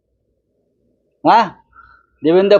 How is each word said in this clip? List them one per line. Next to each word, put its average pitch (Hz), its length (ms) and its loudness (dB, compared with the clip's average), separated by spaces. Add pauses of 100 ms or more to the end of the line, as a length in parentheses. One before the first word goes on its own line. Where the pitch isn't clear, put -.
(1300)
हा, 208 180 0 (760)
देवेंद्र 190 360 0